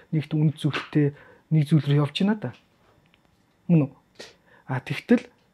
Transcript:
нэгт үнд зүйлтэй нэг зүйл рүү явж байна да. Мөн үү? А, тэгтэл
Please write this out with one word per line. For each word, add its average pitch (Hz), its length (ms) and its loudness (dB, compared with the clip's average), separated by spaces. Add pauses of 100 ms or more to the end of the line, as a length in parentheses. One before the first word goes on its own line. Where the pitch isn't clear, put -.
(120)
нэгт 156 240 -4
үнд 151 240 2
зүйлтэй 147 560 -2 (360)
нэг 156 160 4
зүйл 143 200 2
рүү 143 160 2
явж - 160 -8
байна 202 160 0
да. 131 140 -10 (1200)
Мөн 156 220 2
үү? - 20 -20 (800)
А, 131 80 -4
тэгтэл - 480 -2 (280)